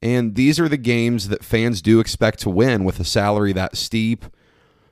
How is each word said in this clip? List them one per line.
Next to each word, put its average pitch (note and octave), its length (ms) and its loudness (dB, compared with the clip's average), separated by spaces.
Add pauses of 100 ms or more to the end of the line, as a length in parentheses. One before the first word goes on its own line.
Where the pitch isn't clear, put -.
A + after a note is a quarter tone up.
And A#2 320 -2
these C#3+ 240 2
are E3 100 0
the D3 80 -2
games A#2 520 -2
that G2+ 140 -6
fans A2+ 380 -2
do A2 180 6
expect A2+ 420 0
to - 80 -4
win G#2+ 340 2
with F#2 160 -2
a F2+ 60 -6
salary G#2 480 0
that F#2 240 -4
steep. A2+ 480 -4 (680)